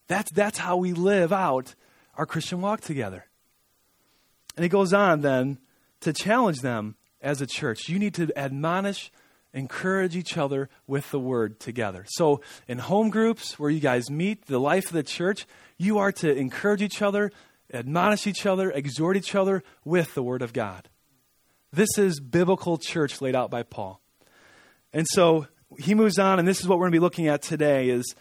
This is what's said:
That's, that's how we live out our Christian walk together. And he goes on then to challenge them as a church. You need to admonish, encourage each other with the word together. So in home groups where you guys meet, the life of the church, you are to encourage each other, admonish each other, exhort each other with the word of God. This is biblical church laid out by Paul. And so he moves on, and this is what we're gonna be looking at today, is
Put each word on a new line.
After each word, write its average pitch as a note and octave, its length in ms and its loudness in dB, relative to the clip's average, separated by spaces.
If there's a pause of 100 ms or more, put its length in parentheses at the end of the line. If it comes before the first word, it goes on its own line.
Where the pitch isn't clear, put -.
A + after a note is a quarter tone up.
That's, G3 240 -4
that's G3+ 260 0
how F3+ 180 -2
we F3+ 160 0
live F3+ 400 2
out D3+ 420 0 (420)
our - 100 -4
Christian F3 340 -6
walk G#3 220 -2
together. G#2+ 420 -8 (1300)
And D#3 60 -4
he F3 60 2
goes F#3+ 240 2
on F#3+ 300 4
then C3+ 360 0 (420)
to D#3+ 120 -2
challenge G3 480 0
them A2 360 -4 (260)
as C#3 180 -4
a C#3 60 -4
church. - 420 -6
You F3 100 -2
need G3+ 160 -2
to E3 220 -2
admonish, D#3+ 720 -4 (440)
encourage F#3 600 -2
each F3+ 220 -6
other C#3 320 -2 (180)
with C#3 240 -4
the C#3+ 100 -4
word A#2+ 380 -2
together. G#2 500 -8
So D3 340 2 (260)
in A#2+ 100 -8
home G#3 300 2
groups A3 500 0
where D3 120 0
you D#3 100 0
guys B2 300 0
meet, F3+ 360 -4
the C3 140 0
life E3 280 0
of - 40 -10
the E3 100 0
church, F#3 440 -4 (320)
you G#3 200 2
are G3 140 4
to E3 240 0
encourage F#3+ 460 0
each G#3 180 -4
other, G3+ 320 0 (400)
admonish E3+ 540 0
each G3 180 -2
other, F#3+ 260 0
exhort C#3+ 460 -2
each - 180 -4
other F#3+ 280 2 (220)
with E3 300 0
the C#3 80 -2
word B2 200 -4
of A2+ 100 -4
God. G#2 360 -6 (840)
This G#3 240 2
is F#3 240 2
biblical E3+ 560 2
church - 460 -4
laid C3 120 0
out A#2+ 160 0
by A#2+ 120 -4
Paul. G2 380 -12 (920)
And D#3+ 160 -2
so D#3+ 380 4 (320)
he D#3+ 160 0
moves G#3+ 240 4
on, F#3+ 200 4
and E3+ 80 2
this F#3+ 140 2
is F3+ 80 -2
what F#3 100 4
we're F3+ 80 2
gonna F3 60 2
be E3 60 6
looking E3+ 300 2
at D3 120 2
today, D3 480 2
is B2 320 -2